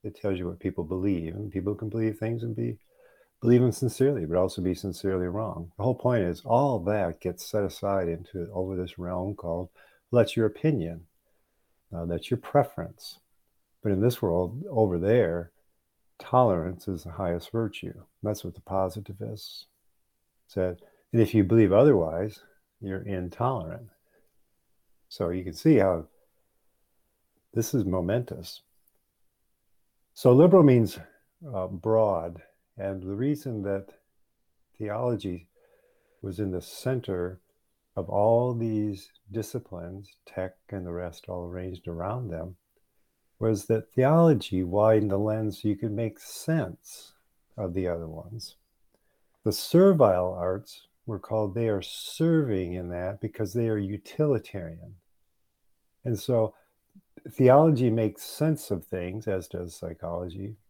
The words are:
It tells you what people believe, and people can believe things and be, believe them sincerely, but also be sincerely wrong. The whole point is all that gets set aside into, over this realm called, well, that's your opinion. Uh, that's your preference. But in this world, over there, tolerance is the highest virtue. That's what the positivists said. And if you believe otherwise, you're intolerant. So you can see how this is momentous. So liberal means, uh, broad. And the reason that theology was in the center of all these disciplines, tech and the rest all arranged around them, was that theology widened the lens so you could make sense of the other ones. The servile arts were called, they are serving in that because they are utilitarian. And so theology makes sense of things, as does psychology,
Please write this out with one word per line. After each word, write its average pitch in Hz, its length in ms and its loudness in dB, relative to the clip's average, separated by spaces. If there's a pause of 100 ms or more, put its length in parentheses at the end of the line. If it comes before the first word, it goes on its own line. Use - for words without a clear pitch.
It 104 120 -12
tells 98 220 -4
you 90 100 -6
what 87 120 -10
people 92 240 -6
believe, 90 500 -2
and 101 180 -10
people 95 220 -4
can 107 160 -8
believe 110 280 -2
things 113 260 -6
and 113 100 -6
be, 117 240 -6 (640)
believe 120 200 8
them 123 100 4
sincerely, 131 540 0
but 82 120 0
also 92 240 0
be 90 140 0
sincerely 92 520 -4
wrong. 90 500 -6
The 101 60 -6
whole 127 120 2
point 123 280 0
is 87 220 -2
all 127 360 2
that 92 400 -2
gets 90 240 -6
set 104 180 -2
aside 98 460 -2
into, 87 440 -8
over 92 220 -4
this 90 240 -8
realm 90 340 -6
called, 87 360 -6 (420)
well, 120 100 6
that's - 140 0
your 113 100 2
opinion. 87 600 -2 (920)
Uh, 85 100 -6
that's 85 240 -6
your 117 80 0
preference. - 840 -2 (600)
But 104 120 0
in 95 80 0
this 123 200 2
world, 92 480 -2
over 110 300 2
there, 87 520 0 (680)
tolerance 92 680 2
is 87 140 -6
the 85 80 -14
highest 87 380 -4
virtue. 113 440 -6 (300)
That's 107 200 -4
what 90 120 -10
the 92 60 -20
positivists 98 1080 -8 (800)
said. 90 340 -4 (320)
And 117 80 6
if 104 120 4
you 104 120 6
believe 107 260 6
otherwise, 101 680 4 (400)
you're 95 200 -8
intolerant. 101 880 -6 (1200)
So 85 200 -4
you 92 140 -6
can 85 100 -10
see 156 240 4
how 92 280 2 (1500)
this 113 200 -2
is 120 100 0
momentous. 92 760 -4 (1500)
So - 180 6
liberal 170 320 10
means, 120 360 6 (540)
uh, 92 140 -4
broad. 92 720 0 (360)
And 98 240 -6
the 95 140 -8
reason 127 480 -4
that 98 240 -4 (880)
theology 104 720 -4 (760)
was 95 180 -10
in 101 120 -4
the 87 100 -6
center 95 800 -6 (560)
of 95 120 -6
all 117 440 2
these 107 560 -4 (220)
disciplines, 98 840 -10 (100)
tech 92 300 -8 (140)
and 95 160 -8
the 87 60 -8
rest 87 360 -10
all 90 200 -8
arranged 90 420 -10
around 98 400 -6
them, 85 260 -10 (840)
was 113 260 2
that 113 280 0
theology 135 680 4
widened 104 480 4
the 98 60 0
lens 107 440 -2
so 107 60 -2
you 104 80 2
could 110 160 -4
make 110 280 -4
sense - 920 -6 (440)
of 95 160 -4
the 92 140 -2
other 85 200 -4
ones. 95 480 -14 (880)
The 107 80 0
servile 117 840 4
arts 92 540 -6 (180)
were 107 140 -6
called, 107 360 -4
they 117 140 0
are 98 120 -2
serving 120 920 -2
in 90 160 -8
that 90 300 -6
because 104 340 -6
they 117 140 0
are 110 100 0
utilitarian. 101 1160 -4 (1120)
And 120 140 -2
so 113 340 0 (800)
theology 131 580 6
makes 110 340 0
sense - 480 -2
of 92 140 -4
things, 92 420 -8
as 95 200 -4
does 87 280 -10
psychology, 87 800 -10 (140)